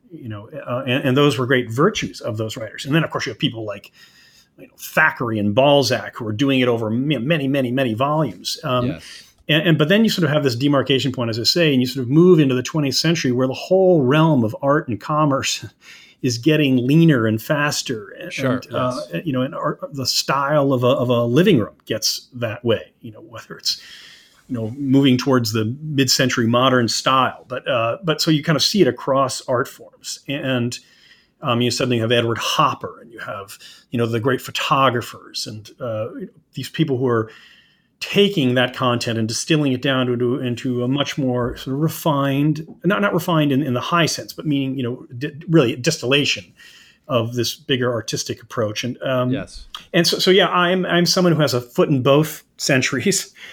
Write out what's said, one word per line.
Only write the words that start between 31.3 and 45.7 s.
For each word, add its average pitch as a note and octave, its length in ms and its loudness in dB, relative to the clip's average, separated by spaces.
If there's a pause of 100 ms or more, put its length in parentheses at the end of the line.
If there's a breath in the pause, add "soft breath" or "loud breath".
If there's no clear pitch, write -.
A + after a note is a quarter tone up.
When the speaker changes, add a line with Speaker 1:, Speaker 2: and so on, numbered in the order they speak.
Speaker 1:
um, A#2+ 200 0
you A#2+ 100 2
suddenly B2 280 0
have A2+ 120 0
Edward A#2 260 2
Hopper, - 640 -2
and A#2 140 -20
you - 60 -20
have, G2+ 380 -14 (340 loud breath)
you B2 60 -4
know, A#2 80 2
the A2+ 140 -2
great B2+ 220 0
photographers, - 1040 -2
and, G#2+ 320 -16
uh, A2 300 -6 (420)
these C3 160 -10
people C#3+ 300 -2
who C3 100 0
are A2+ 240 0 (720 loud breath)
taking D#3 540 2
that B2 180 0
content A#2+ 460 -2
and A2+ 80 -2
distilling C#3+ 460 0
it B2 80 -4
down C3 260 0
into, B2 320 0
into B2 460 -4
a - 20 -2
much C#3 300 -2
more B2 400 -2
sort C3 180 -6
of D3 60 -2
refined, D3+ 840 0 (200)
not, G3+ 160 2
not G3+ 120 0
refined D#3+ 380 2
in, C3+ 100 2
in C3+ 120 0
the B2 80 -2
high E3+ 240 2
sense, - 260 -4
but D#3+ 140 -10
meaning, C3+ 320 -2
you C3 60 -4
know, A#2+ 220 -6 (120)
di-, C#3+ 180 -8 (140)
really D3 260 4